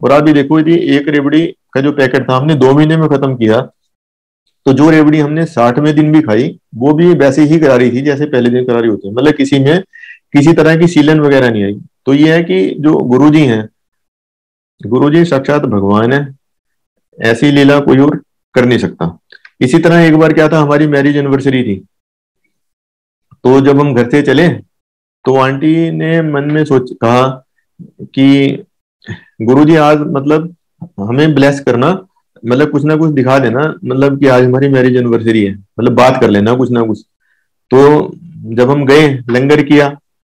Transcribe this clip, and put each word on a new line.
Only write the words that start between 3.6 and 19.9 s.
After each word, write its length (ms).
तो 60
जो 180
रेवड़ी 300
हमने 240
साठवें 500
दिन 180
भी 80
खाई, 400
वो 200
भी 120
वैसे 360
ही 160
करारी 320
थी 100
जैसे 260
पहले 240
दिन 140
करारी 240
होती 200
है, 60
मतलब, 200
किसी 240
में 220
किसी 200
तरह 240
की 100
सीलन 340
वगैरह 300
नहीं 140
आई। 160
तो 80
ये 180
है 120
कि 360
जो 160
गुरुजी 500
हैं, 220
गुरुजी 380
साक्षात 380
भगवान 500
है, 240
ऐसी 280
लीला 300
कोई 180
और 240
कर 100
नहीं 140
सकता। 400
इसी 180
तरह 220